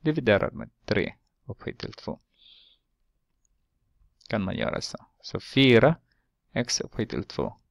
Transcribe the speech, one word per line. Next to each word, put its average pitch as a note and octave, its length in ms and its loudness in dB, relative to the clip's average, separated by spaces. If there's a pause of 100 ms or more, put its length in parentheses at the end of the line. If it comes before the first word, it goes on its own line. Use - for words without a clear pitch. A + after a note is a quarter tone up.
Dividerat B2+ 520 2
med - 160 -12 (160)
tre - 300 -2 (300)
upphöjt - 340 -12
till - 140 -12
två. - 260 -12 (2000)
Kan A2 140 -2
man F#2 160 -4
göra - 240 -4
så. - 160 -12 (240)
Så - 180 -10
fyra C3 560 6 (560)
x - 300 -4
upphöjt - 280 -6
till - 140 -4
två - 340 -6 (140)